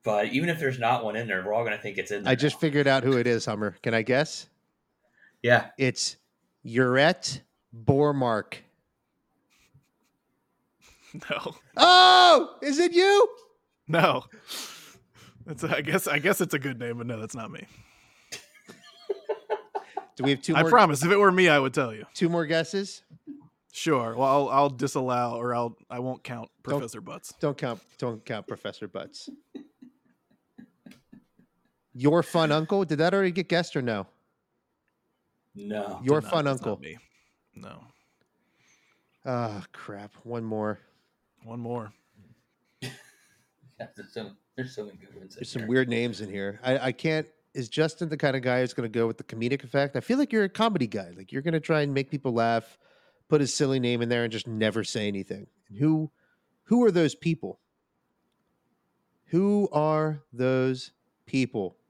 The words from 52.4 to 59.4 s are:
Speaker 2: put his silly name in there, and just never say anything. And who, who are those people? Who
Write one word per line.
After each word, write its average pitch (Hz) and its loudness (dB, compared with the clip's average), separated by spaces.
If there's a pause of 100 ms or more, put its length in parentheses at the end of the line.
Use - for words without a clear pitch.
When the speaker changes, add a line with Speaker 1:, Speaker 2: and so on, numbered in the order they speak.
Speaker 2:
put 147 4
his 127 -2
silly 135 0
name 120 0
in 120 0
there, 120 0
and 110 -4
just 110 -8
never 110 0
say 107 -4
anything. 98 -8 (220)
And 101 -20
who, 156 2 (540)
who 240 4
are 208 6
those 165 2
people? 156 -4 (1700)
Who 202 2